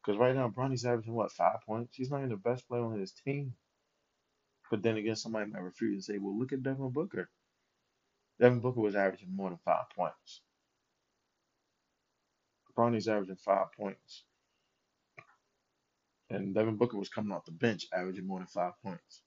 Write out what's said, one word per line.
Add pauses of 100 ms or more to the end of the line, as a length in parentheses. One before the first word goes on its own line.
'Cause
right
now,
Bronny's
averaging,
what,
five
points?
He's
not
even
the
best
player
on
his
team. (1120)
But
then
again,
somebody
might
refute
and
say,
"Well,
look
at
Devin
Booker." (1080)
Devin
Booker
was
averaging
more
than
five
points. (2250)
Bronny's
averaging
five
points. (2000)
And
Devin
Booker
was
coming
off
the
bench,
averaging
more
than
five
points.